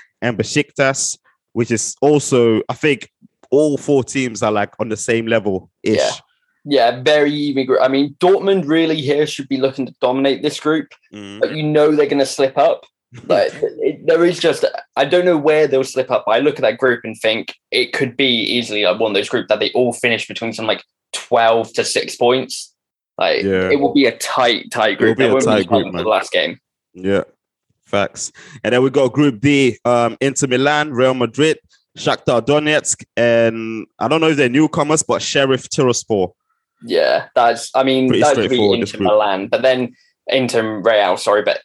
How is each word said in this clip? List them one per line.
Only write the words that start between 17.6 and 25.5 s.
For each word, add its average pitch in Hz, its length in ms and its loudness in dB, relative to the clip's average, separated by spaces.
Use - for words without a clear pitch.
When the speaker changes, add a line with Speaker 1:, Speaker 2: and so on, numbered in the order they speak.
Speaker 2:
it 123 200 -2
could 123 240 -4
be 135 140 0
easily, 107 420 -2
like, 104 160 0
one 110 100 0
of 101 40 -2
those 98 120 0
groups 120 220 -4
that 107 100 0
they - 120 -2
all 120 200 0
finish 117 380 -2
between 113 240 -8
some, 110 140 -8
like, 101 160 -2
twelve 113 640 0
to 117 100 -2
six - 320 -4
points. - 580 -2
Like, 82 260 0
Speaker 1:
Yeah. 92 260 0
Speaker 2:
it 143 120 2
will 139 120 0
be 139 120 4
a 110 120 0
tight, 120 540 -2
tight 110 220 0
Speaker 1:
It - 80 -8
will 113 60 4
Speaker 2:
group. 113 100 0
Speaker 1:
be 131 60 2
Speaker 2:
There 117 80 2
Speaker 1:
a - 20 4
Speaker 2:
won't 135 120 2
be 113 60 2